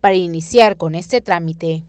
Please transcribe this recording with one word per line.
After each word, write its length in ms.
para 140
iniciar 600
con 180
este 260
trámite. 680